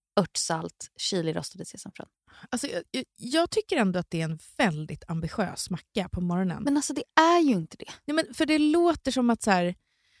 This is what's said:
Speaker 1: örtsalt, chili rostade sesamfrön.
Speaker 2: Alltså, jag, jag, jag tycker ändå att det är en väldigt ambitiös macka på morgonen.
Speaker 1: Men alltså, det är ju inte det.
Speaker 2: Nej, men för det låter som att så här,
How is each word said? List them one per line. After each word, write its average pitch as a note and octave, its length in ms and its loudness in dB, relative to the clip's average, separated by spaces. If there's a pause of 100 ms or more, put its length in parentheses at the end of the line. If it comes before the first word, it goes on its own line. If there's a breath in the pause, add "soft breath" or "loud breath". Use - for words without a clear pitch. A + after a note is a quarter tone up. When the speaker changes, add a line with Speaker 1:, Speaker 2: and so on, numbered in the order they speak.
(180)
Speaker 1:
örtsalt, - 760 -4
chili E3 360 -2
rostade E3+ 320 -8
sesamfrön. - 420 -16 (420 loud breath)
Speaker 2:
Alltså, B3+ 180 -4
jag, - 240 -6
jag, C4 120 -4 (140)
jag D#4+ 320 0
tycker - 280 -2
ändå F#3 220 2
att E3+ 100 -6
det E3 120 -4
är D#3+ 40 -2
en D#3+ 140 -6 (180)
väldigt D#3 500 -2
ambitiös E3 600 -4
macka F#3 420 -6
på F3+ 100 -2
morgonen. F3 420 -2
Speaker 1:
Men C#4+ 140 2
alltså, C#4+ 160 -2
det C#4 100 -6 (180)
är E4+ 180 8
ju D4 120 4
inte E3+ 280 -2
det. - 120 -14 (140 loud breath)
Speaker 2:
Nej, D4 100 -2
men D#4 180 0
för D#4+ 120 0
det D#4 120 2
låter D4+ 540 2
som A#3+ 180 2
att A3+ 120 2
så G#3+ 100 2
här, F3+ 240 2 (440)